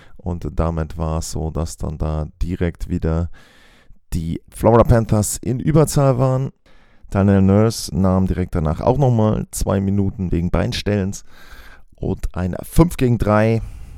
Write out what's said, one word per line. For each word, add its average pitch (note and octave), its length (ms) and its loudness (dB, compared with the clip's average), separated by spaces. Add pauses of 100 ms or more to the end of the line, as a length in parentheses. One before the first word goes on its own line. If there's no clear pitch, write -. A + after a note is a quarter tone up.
(160)
und E2+ 360 -8
damit D#2+ 460 -2
war D#2+ 200 -2
es E2 120 -6
so, D2+ 220 -4
dass D#2+ 240 -4
dann D#2 200 -6
da D#2 300 -2 (160)
direkt F2 460 -4
wieder E2 420 -2 (800)
die E2 360 -4
Florida A2+ 340 6
Panthers A2 540 2
in A#2+ 240 -4
Überzahl C#3+ 580 2
waren. C3 320 0 (600)
Daniel G2 320 4
Nurse G2+ 540 2
nahm F#2 300 2
direkt F2+ 300 -2
danach D#2 240 -2
auch B2+ 180 2
nochmal A2+ 540 2
zwei G2 280 0
Minuten G2 520 -2
wegen E2+ 180 0
Beinstellens G2+ 720 -2 (720)
und - 400 -6
ein F2+ 300 -4
fünf - 320 2
gegen A#2+ 220 2
drei. G#2+ 440 2 (360)